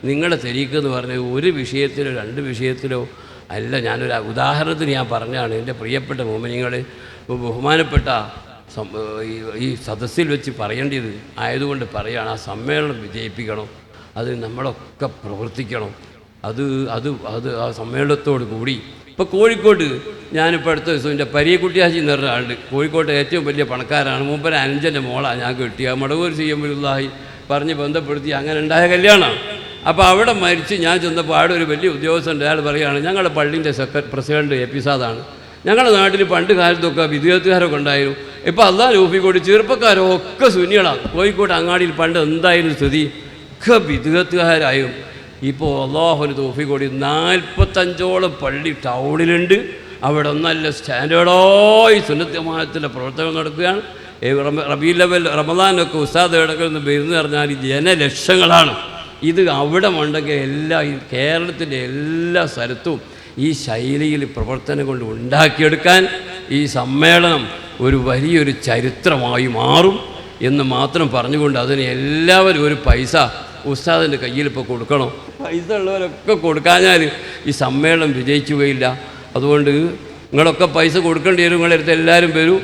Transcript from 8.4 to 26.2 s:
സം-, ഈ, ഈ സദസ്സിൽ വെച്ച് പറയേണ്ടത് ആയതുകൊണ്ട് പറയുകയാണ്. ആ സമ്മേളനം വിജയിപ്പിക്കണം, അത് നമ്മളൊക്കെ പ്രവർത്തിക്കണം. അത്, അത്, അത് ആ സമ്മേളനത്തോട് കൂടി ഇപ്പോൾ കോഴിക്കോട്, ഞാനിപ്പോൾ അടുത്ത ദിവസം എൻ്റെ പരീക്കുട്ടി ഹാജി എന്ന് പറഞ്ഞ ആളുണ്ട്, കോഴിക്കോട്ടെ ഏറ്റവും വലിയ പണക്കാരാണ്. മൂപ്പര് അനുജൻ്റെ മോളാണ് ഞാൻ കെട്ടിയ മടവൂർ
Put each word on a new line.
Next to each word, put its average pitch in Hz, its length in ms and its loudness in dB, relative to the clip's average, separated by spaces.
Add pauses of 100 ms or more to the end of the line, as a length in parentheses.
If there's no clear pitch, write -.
സം-, 107 200 -10 (360)
ഈ, - 20 -10 (320)
ഈ - 20 -2 (180)
സദസ്സിൽ 117 480 -4
വെച്ച് 139 260 -6
പറയേണ്ടത് 120 520 -6 (320)
ആയതുകൊണ്ട് 131 420 -4 (100)
പറയുകയാണ്. 110 400 -8
ആ - 20 -12 (120)
സമ്മേളനം 135 560 -4
വിജയിപ്പിക്കണം, 107 640 -10 (520)
അത് 117 100 -6 (140)
നമ്മളൊക്കെ 123 640 -10 (160)
പ്രവർത്തിക്കണം. 107 680 -8 (580)
അത്, 113 140 -6 (340)
അത്, 127 120 -6 (260)
അത് 120 140 -6 (140)
ആ - 20 -4 (140)
സമ്മേളനത്തോട് 135 760 -2
കൂടി 117 240 -6 (340)
ഇപ്പോൾ 190 220 -4
കോഴിക്കോട്, 196 520 4 (520)
ഞാനിപ്പോൾ 165 340 0
അടുത്ത 151 220 -2
ദിവസം 143 200 -2
എൻ്റെ 143 220 -4
പരീക്കുട്ടി 170 480 2
ഹാജി 170 180 2
എന്ന് 147 120 0
പറഞ്ഞ 139 200 -2
ആളുണ്ട്, 120 220 -4 (160)
കോഴിക്കോട്ടെ 151 480 -2
ഏറ്റവും 147 300 -2
വലിയ 143 200 -2
പണക്കാരാണ്. 131 600 -2
മൂപ്പര് 147 340 -2
അനുജൻ്റെ 143 420 -2
മോളാണ് 123 380 -4
ഞാൻ 123 160 -4
കെട്ടിയ 127 420 -4
മടവൂർ 160 380 -2